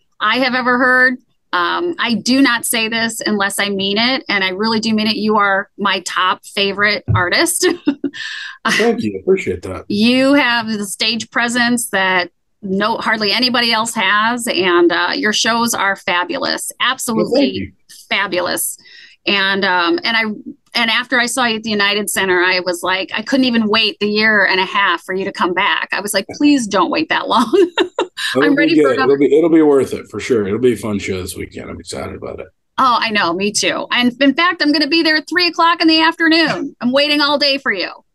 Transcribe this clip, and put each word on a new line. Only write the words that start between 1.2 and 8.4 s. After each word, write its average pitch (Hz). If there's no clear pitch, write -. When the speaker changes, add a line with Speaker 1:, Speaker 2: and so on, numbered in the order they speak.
Speaker 1:
Um, 175
I 233
do 240
not 240
say 220
this 226
unless 202
I 202
mean 196
it, 240
and 196
I 190
really 214
do 220
mean 214
it. 214
You 214
are 202
my 196
top 185
favorite 202
artist. 202
<laughs> -